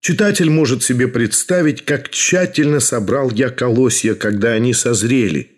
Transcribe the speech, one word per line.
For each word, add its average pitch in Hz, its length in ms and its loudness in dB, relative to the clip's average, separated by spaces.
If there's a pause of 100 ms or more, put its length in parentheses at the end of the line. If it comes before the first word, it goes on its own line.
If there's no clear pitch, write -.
Читатель 185 500 0
может 147 320 2
себе 123 240 0
представить, 127 760 0
как 143 260 -4
тщательно 156 720 0
собрал 123 520 -2
я 120 180 0
колосья, 120 640 0
когда 104 380 0
они 117 240 2
созрели. 110 840 0